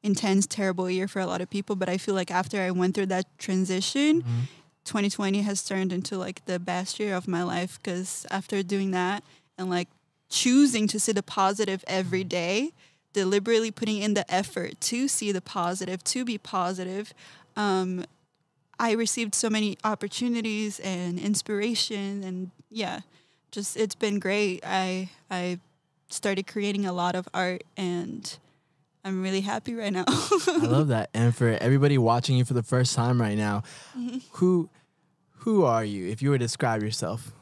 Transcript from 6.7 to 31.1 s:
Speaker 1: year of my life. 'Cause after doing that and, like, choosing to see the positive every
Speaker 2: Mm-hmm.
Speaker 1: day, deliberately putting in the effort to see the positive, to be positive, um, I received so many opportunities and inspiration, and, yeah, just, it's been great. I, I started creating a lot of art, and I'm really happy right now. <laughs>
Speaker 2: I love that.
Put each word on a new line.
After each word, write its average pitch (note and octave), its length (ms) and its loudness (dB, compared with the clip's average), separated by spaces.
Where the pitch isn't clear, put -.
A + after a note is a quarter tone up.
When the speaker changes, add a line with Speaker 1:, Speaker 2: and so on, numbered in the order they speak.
Speaker 1:
year G#3 160 0
of F3+ 100 -4
my F3 160 -2
life. F3 400 -4
'Cause F#3 480 -6
after G3 320 -2
doing G3 300 -2
that F#3 320 -2
and, F#3 120 -4
like, F3 180 0
choosing B3 600 6
to G#3+ 120 -2
see A3 120 2
the G3+ 120 0
positive G3 640 0
every F#3 320 0
Speaker 2:
Mm-hmm. F#3+ 80 -6
Speaker 1:
day, F#3+ 440 0
deliberately G3+ 580 2
putting G#3+ 320 -2
in G#3+ 120 2
the G3+ 160 -2
effort F#3 520 -2
to B3+ 260 0
see G#3+ 240 -2
the F#3 80 -2
positive, F3+ 640 -4
to B3+ 200 -2
be A#3 140 -2
positive, F#3 760 -4
um, F#3 480 0
I A#3 140 2
received A3+ 420 0
so - 140 0
many G#3+ 360 0
opportunities G#3+ 960 -2
and F3+ 380 -4
inspiration, G3+ 1040 -2
and, F#3 260 -8
yeah, G#3+ 300 -6
just, - 240 -6
it's G#3+ 180 0
been G#3 240 0
great. G3 480 0
I, F#3 420 -2
I F3+ 300 -2
started G3 360 -2
creating G3+ 380 -2
a F#3 80 -2
lot F3 240 0
of F#3 160 -4
art, F3+ 320 -2
and F3+ 600 -6
I'm F#3+ 200 -4
really F#3+ 180 0
happy G#3+ 340 -4
right G#3+ 200 -4
now. F#4 120 -2
<laughs> - 20 4
Speaker 2:
I E4+ 580 2
love C#3 220 4
that. A2+ 260 2